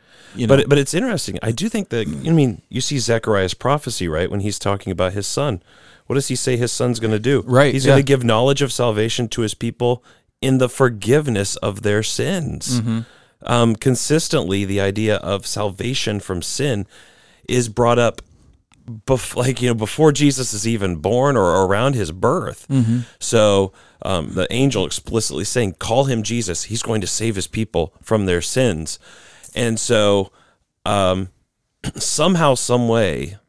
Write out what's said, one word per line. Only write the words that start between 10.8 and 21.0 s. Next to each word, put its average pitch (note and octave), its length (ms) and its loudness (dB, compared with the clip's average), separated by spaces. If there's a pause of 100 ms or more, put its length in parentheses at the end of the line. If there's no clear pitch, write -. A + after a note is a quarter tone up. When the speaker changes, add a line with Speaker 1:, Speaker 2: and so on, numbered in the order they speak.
Speaker 2:
of G2+ 240 -4
their G#2+ 220 2
sins. B2+ 800 -2
Speaker 1:
Mm-hmm. A2+ 180 -2 (440)
Speaker 2:
Um, A#2 320 2
consistently, A#2+ 920 0
the G2 160 -2
idea G#2 360 0
of F#2+ 300 -4
salvation G#2 720 -4
from F#2 220 -6
sin A#2 440 -4 (640)
is A#2+ 220 0
brought A#2+ 300 4
up A#2 220 2 (840)
bef-, - 300 -2
like, B2 260 -2
you B2 80 0
know, A#2+ 60 2
before B2+ 360 2
Jesus C#3 420 0
is G#2+ 140 -4
even G2 300 -2
born B2 400 2